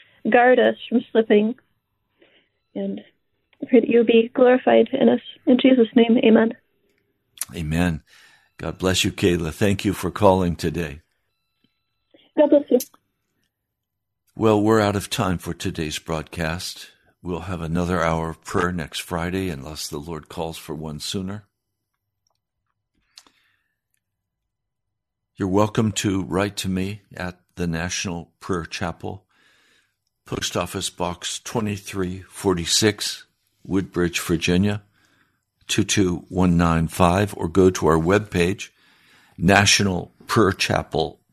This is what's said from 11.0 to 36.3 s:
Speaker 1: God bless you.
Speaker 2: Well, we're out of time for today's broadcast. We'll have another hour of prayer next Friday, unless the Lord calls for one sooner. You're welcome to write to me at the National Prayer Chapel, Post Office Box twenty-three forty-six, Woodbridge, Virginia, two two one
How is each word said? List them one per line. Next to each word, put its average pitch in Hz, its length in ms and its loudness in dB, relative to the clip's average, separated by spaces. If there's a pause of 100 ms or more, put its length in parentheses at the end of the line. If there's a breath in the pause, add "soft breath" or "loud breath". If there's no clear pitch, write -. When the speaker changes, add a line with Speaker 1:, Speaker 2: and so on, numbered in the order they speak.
Speaker 1:
God 294 120 6
bless 294 200 2
you. 247 100 4 (1600)
Speaker 2:
Well, 107 260 2
we're 110 180 4
out 101 160 0
of 95 140 -6
time 92 280 -2
for 85 160 -8
today's 80 460 -6
broadcast. 82 920 -8 (300)
We'll 87 200 -8 (100)
have 82 100 -8
another 85 400 -2
hour 82 280 -2
of - 160 -14
prayer 90 260 -2
next 85 280 -8
Friday, 90 500 -6
unless 76 380 -12
the 78 100 -10
Lord 76 320 -12
calls 82 280 -10
for - 180 -12
one 78 240 -12
sooner. 98 440 -10 (4000 soft breath)
You're 101 140 -4
welcome 107 420 0 (120)
to 98 200 0
write 98 340 -4
to 95 120 -8
me 95 320 -6 (140)
at 90 240 -12 (160)
the 87 120 -6
National 85 720 -8
Prayer 85 260 -6
Chapel, 98 600 -10 (1000)
Post - 300 -8
Office 92 340 -4
Box - 500 -8
twenty-three 98 840 -6
forty-six, - 1040 -2 (400)
Woodbridge, 87 560 -2
Virginia, 90 600 0 (840)
two - 160 0
two 90 460 -2
one 90 260 2